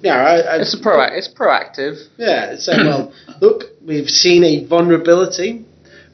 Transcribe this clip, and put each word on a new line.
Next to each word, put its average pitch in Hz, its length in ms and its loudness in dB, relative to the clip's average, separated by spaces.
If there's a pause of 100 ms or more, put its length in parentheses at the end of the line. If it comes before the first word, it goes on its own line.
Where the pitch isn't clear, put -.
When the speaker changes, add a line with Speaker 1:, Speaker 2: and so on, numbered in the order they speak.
Speaker 1:
yeah, 190 140 0
I, 147 180 4
I 165 220 0
Speaker 2:
It's - 180 -4
a - 20 -12
proa-, 156 400 0
it's 185 120 -10
proactive. 147 640 -4 (220)
Speaker 1:
Yeah, 143 340 -4
it's - 160 -12
saying, 180 180 2
"Well, 139 260 -4 (160)
<clears throat> - 140 -10
look, 226 220 2 (200)
we've 151 260 -6
seen 175 340 4
a 156 220 0
vulnerability, 170 1000 0 (480)